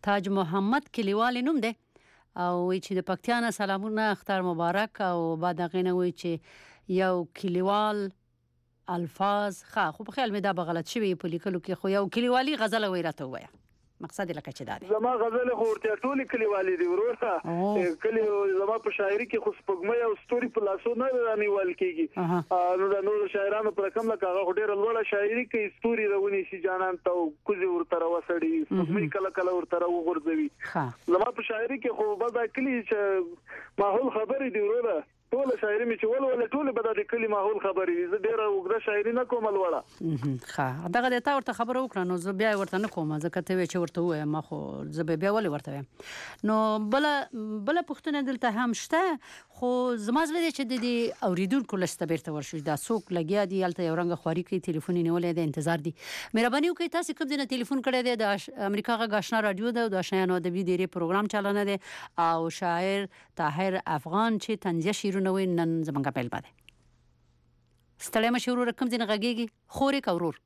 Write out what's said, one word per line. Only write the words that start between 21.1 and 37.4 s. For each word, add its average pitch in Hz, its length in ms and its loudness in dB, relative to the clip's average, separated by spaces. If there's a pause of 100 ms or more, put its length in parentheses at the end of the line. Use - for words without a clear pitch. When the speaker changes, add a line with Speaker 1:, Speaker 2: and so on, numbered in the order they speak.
Speaker 2:
کېږي. 165 340 0 (100)
Speaker 1:
اها. 175 360 0
Speaker 2:
آه، 180 240 4
نو 196 120 2
د 196 160 2
نورو 208 240 0
شاعرانو 208 420 0
په 196 160 -2
رقم 226 260 0
لکه 196 140 0
هغه 185 180 2
خو 180 80 2
ډېره 208 220 0
لوړه 220 280 2
شاعري 208 420 0
کوي، 220 240 -2
ستوري 226 380 0
راونیسي 196 540 0
جانان 185 360 0
ته 180 140 0
او 170 220 0 (140)
کوزې 190 180 0
ورته 175 340 0
راوسړي، 165 540 0
Speaker 1:
مهم. 165 320 2
Speaker 2:
سپوږمۍ 165 240 0
کله 190 220 -4
کله 185 220 0
ورته 175 260 0
راوغورځوي. 175 680 0 (240)
Speaker 1:
ښه. 156 120 0 (220)
Speaker 2:
زما 202 240 4
په 233 120 -8
شاعري 233 360 -2
کې 233 120 -2
خو 214 260 0
بس 233 160 -2
دا 233 140 0
کلي 254 360 -2
چې 214 140 0 (800)
ماحول 208 320 4
خبرې 247 420 -2
دي 208 80 0
وروره. 208 440 0 (300)
ټوله 262 260 0
شاعري 214 240 0
مې 226 160 -2
چې - 40 2
ولوله، 254 420 2
ټولې 269 260 0
به 226 100 0
دا 226 100 2
د 208 140 0
کلي 226 200 0
ماحول 208 320 2